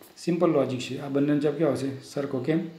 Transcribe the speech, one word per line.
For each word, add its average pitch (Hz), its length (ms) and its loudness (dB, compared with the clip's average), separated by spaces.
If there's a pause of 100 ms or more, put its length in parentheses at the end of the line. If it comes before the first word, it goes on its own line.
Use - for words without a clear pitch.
(180)
સિમ્પલ 170 340 2
લોજિક 127 280 2
છે. 123 220 -8
આ 143 80 -8
બંનેનો 143 300 2
જવાબ 143 180 0
કેવો 156 120 2
આવશે? 131 200 -2 (140)
સરખો. 139 360 -4
કેમ? 156 220 0 (180)